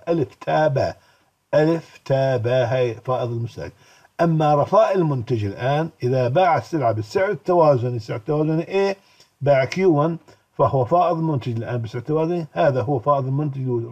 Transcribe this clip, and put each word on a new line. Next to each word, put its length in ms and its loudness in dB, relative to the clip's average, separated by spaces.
ألف 280 -2
تا 320 0
با، 260 -2
ألف 520 0
تا 320 0
با 280 0
هاي 300 -2
فائض 360 -4
المستهلك. 420 -8
أما 340 2
رفاء 400 4
المنتج 500 0
الآن، 440 -2
إذا 240 0
باع 300 2
السلعة 340 -2
بالسعر 380 -2
التوازني، 640 2
السعر 220 -8
التوازني 760 -2
A، 20 -6
باع 240 4
كيو 360 2
وان، 160 0
فهو 280 2
فائض 320 2
المنتج 400 -2
الآن 200 -6
بالسعر 240 -8
التوازني، 500 -2
هذا 300 0
هو 180 -2
فائض 260 0
المنتج، 420 -4